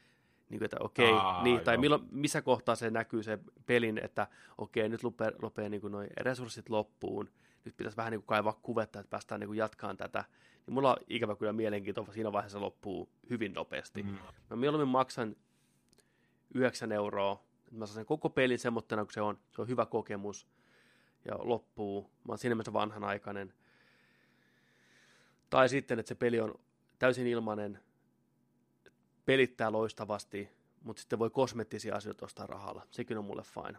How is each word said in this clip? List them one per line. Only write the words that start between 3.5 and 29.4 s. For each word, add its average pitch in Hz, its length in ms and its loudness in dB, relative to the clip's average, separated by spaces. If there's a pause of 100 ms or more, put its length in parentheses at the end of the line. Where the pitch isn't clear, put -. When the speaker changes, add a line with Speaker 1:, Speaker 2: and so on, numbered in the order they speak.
Speaker 1:
pelin, 117 380 4
että - 240 -2 (300)
okei, 107 320 0
nyt 113 140 -4
lupee-, 110 360 -2
rupeaa 107 300 -4
niinku 104 180 -6
noi 101 200 -6 (100)
resurssit 120 520 -4
loppuun, 104 600 -2 (360)
nyt 113 120 -16
pitäisi 101 200 -6
vähän 113 140 -4
niinku 107 140 -6
kaivaa 107 360 2
kuvetta, 110 380 -2
että 95 100 -16
päästään 104 300 -6
niinku 104 140 -6
jatkaan 107 440 -4
tätä. - 260 -6 (440)
Niin - 60 -6
mulla 131 180 6
on - 60 4 (100)
ikävä 110 280 0
kyllä 107 180 -2
mielenkiinto, 104 580 -2
siinä 107 200 -2
vaiheessa 101 300 -2
loppuu 95 480 -6 (200)
hyvin 107 240 -2
nopeasti. - 500 -8
Speaker 2:
Mm. 98 140 -6 (320)
Speaker 1:
Mä 110 60 -8
mieluummin 147 320 2
maksan 127 480 0 (1200)
yhdeksän 123 380 0
euroa, 101 520 0 (220)
että - 100 -20
mä 110 100 -6
saan 104 100 -14
sen 110 100 -10
koko 156 240 0
pelin 127 300 4
semmoittena 113 460 0
kuin - 80 -14
se 110 80 -4
on, 104 180 0 (120)
se - 100 -8
on 107 60 -4
hyvä 120 180 2
kokemus 104 640 -4 (800)
ja 107 140 -6
loppuu. 104 640 -2
Mä - 280 -14
oon 107 60 -4
siinä 120 180 0
mielessä 110 180 -4
vanhanaikainen. 101 800 -2 (2000)
Tai 131 200 8
sitten, 127 300 0
että 107 100 -6
se 123 60 -6
peli 120 240 2
on 110 160 -2 (440)
täysin 127 280 4
ilmainen, 104 520 -2 (1500)
pelittää 127 460 4